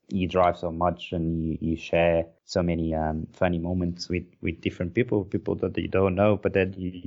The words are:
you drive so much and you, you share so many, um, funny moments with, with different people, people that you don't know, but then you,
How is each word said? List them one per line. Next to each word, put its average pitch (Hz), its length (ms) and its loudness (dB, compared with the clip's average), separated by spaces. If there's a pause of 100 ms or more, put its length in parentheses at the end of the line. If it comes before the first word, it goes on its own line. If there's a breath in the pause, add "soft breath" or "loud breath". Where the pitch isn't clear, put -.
you 92 200 0
drive 87 300 4
so 87 120 -4
much 85 420 -2
and 82 300 0
you, 80 180 -2
you 80 160 0
share 85 500 2 (180)
so - 180 0
many, 82 320 0
um, 80 380 -2
funny 90 260 0
moments 87 520 -4
with, 87 160 -2 (160)
with - 180 -4
different 90 340 -4
people, 117 300 0
people 98 320 -4
that - 220 -4
you 90 100 -4
don't 95 260 2
know, 101 220 4
but 95 160 -2
then 95 240 2
you, 92 140 -6 (160)